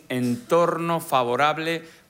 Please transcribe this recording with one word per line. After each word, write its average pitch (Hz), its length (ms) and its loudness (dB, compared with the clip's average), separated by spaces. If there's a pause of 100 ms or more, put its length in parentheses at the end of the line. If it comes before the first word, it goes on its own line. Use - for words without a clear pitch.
entorno 165 880 0
favorable 151 840 0 (260)